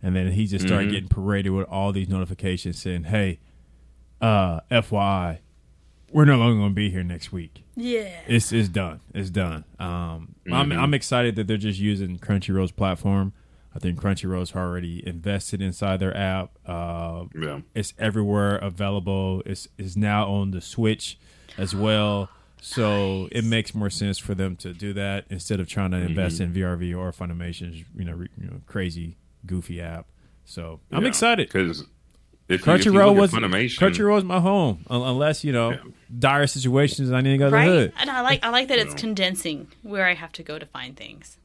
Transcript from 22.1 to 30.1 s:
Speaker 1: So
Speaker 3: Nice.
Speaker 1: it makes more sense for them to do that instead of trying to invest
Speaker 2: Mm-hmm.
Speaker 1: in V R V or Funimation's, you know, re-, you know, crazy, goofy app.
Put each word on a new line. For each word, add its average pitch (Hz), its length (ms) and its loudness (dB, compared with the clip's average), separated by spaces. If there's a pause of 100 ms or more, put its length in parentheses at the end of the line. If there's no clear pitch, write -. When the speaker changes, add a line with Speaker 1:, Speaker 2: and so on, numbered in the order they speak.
Speaker 1:
So 101 640 0
Speaker 3:
Nice. 90 80 -10
Speaker 1:
it 113 140 -2
makes 113 280 0
more 104 160 -2
sense 101 280 -2
for - 180 -6
them 92 220 -2
to 90 160 -12
do 101 200 -8
that 98 360 -6
instead 95 320 -4
of 85 80 -6
trying 95 220 -2
to 90 60 0
invest 87 380 0
Speaker 2:
Mm-hmm. 90 80 -2
Speaker 1:
in 87 100 -2
V 92 100 0
R 90 120 -2
V 87 180 -4
or 90 200 -6
Funimation's, 85 720 -10 (100)
you 95 80 -8
know, 85 100 -8
re-, 85 240 -10
you - 100 -12
know, - 200 -12
crazy, 85 480 -6 (300)
goofy 90 340 -8
app. 82 260 -12 (380)